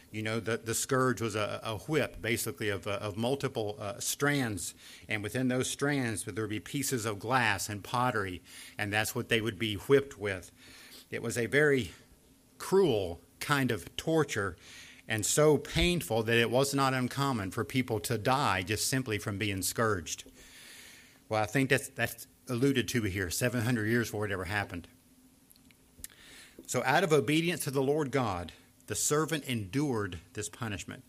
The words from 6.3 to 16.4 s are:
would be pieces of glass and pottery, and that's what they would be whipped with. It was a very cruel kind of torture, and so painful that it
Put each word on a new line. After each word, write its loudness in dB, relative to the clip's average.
would -6
be -4
pieces -4
of -4
glass 2
and -6
pottery, -2
and 0
that's 2
what -4
they 6
would -4
be -2
whipped 4
with. -4
It -6
was -4
a 0
very 4
cruel 2
kind 2
of -6
torture, 0
and 0
so 6
painful 0
that 4
it 6